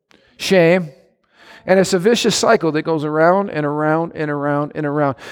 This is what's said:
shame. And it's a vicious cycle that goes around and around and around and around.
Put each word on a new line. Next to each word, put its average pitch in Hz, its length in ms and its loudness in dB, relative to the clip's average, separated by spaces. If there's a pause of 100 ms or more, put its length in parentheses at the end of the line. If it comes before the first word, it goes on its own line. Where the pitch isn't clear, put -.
(380)
shame. 175 520 2 (760)
And 185 120 4
it's 185 140 2
a 190 60 0
vicious 214 360 2
cycle 202 380 0
that 156 100 -4
goes 160 220 -4
around 165 460 2
and 151 160 -4
around 156 480 -2
and 156 160 -6
around 147 440 -4
and 151 120 -6
around. 143 300 -2 (160)